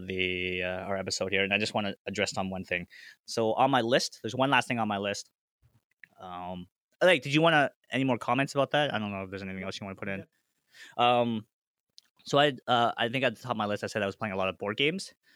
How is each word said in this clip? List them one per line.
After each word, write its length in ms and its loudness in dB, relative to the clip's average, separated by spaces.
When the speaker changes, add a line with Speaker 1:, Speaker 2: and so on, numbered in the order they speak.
Speaker 1:
the, 560 -2
uh, 200 -4
our 160 -4
episode 340 -4
here, 120 4
and 80 0
I 60 2
just 140 -2
wanna 220 -2
address 300 -2
on 140 -2
one 140 -6
thing. 220 -4
So 300 0
on 160 4
my 100 4
list, 420 0
there's 120 -6
one 160 2
last 180 4
thing 100 0
on 100 0
my 100 -2
list. 320 -4
Um, 480 -10
like, 200 6
did 120 -2
you 80 6
wanna, 300 6
any 140 0
more 140 2
comments 360 0
about 180 2
that? 220 2
I 40 -2
don't 140 -4
know 120 -6
if 60 -12
there's 120 -8
anything 220 -8
else 160 -8
you 60 -8
wanna 100 -10
put 120 -8
in. 140 -6
Speaker 2:
Yeah. 40 -18
Speaker 1:
Um, 480 2
so 140 2
I, 160 4
uh, 300 4
I 120 0
think 140 0
at 120 0
the 60 -20
top 100 -6
of 60 0
my 80 0
list, 180 -2
I 40 -6
said 140 -2
I 40 2
was 100 -4
playing 180 -6
a 40 -4
lot 120 0
of 80 -10
board 200 -4
games. 360 -2